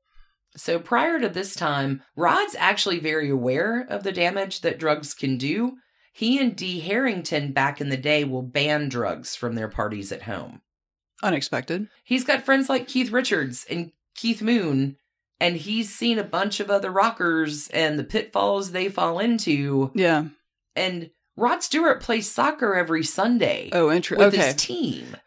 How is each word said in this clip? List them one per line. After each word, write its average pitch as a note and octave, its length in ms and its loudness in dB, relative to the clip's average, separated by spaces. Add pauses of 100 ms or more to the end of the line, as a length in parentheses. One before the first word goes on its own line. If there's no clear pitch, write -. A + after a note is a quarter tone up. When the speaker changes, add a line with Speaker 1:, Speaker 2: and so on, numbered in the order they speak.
(560)
Speaker 1:
So E3+ 220 -2
prior C#4 420 0
to A3+ 80 0
this F#3+ 260 -6
time, C#3 480 -2 (140)
Rod's D#4 400 2
actually F#3+ 420 0
very D#3 320 -2
aware D#3 580 0
of G3+ 140 -6
the G3 100 -4
damage F#3 480 -2
that D#3+ 180 -2
drugs D3+ 360 -2
can C3 240 -2
do. G#3+ 380 -2 (360)
He A#3+ 260 0
and A#3+ 160 2
Dee F3+ 260 -6
Harrington F3 720 -2
back C#3 280 0
in C#3+ 80 -2
the C3+ 80 -2
day D3 280 2
will B2+ 180 -4
ban D3 460 0
drugs G#2+ 480 -4
from A#2 180 -4
their A2 140 -4
parties G#2 440 -4
at - 100 -10
home. G2 380 -10 (640)
Speaker 2:
Unexpected. E3 640 -2 (160)
Speaker 1:
He's B3+ 200 0
got C#4 200 0
friends C4+ 240 2
like C4 200 0
Keith A#3+ 220 0
Richards F3 600 0
and E3+ 220 -6 (220)
Keith A3+ 280 -2
Moon, D3+ 540 2 (420)
and F3 180 2
he's G#3 380 -4
seen A#3 240 2
a G3+ 60 -2
bunch G3+ 360 -2
of G3+ 100 -2
other G3 200 2
rockers E3+ 800 0
and D3+ 300 0
the C3+ 60 -2
pitfalls G3 680 0
they F#3 160 -2
fall F3 300 0
into. C#3+ 760 2
Speaker 2:
Yeah. E3 300 4 (500)
Speaker 1:
And F3+ 360 -4 (260)
Rod C#4 260 0
Stewart D#4 400 2
plays A3+ 280 -2
soccer B3+ 440 0
every E3 300 0
Sunday G#3+ 680 2
Speaker 2:
Oh, E3 160 4
inter-, E3+ 280 2
Speaker 1:
with G3+ 180 8
Speaker 2:
okay. F3 120 4
Speaker 1:
his C#3 100 2
team. D#3 600 -4 (100)